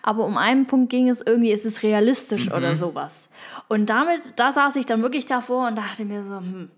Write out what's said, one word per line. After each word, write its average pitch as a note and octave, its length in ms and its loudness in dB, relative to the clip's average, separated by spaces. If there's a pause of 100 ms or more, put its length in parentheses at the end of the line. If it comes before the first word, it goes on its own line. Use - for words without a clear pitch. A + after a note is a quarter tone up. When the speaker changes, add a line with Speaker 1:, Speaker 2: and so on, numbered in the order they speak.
Speaker 1:
aber A3 220 0
um G3+ 120 -2
einen B3+ 300 4
Punkt C4 240 2
ging B3+ 180 2
es B3 120 0
irgendwie, A#3 300 4
ist G#3 140 0
es G#3+ 180 -4
realistisch G#3+ 640 2
Speaker 2:
Mhm. - 60 -2
Speaker 1:
oder D#3 200 0
sowas. D3+ 520 -6 (400)
Und G#3+ 220 2
damit, D4+ 320 2 (140)
da B3+ 160 4
saß C#4+ 240 2
ich C4+ 100 -2
dann A3+ 160 2
wirklich B3+ 240 -2
davor B3 420 -2
und A3 100 -4
dachte G#3 280 -8
mir G#3 180 -8
so, G3 140 -10
hm. F3+ 400 -10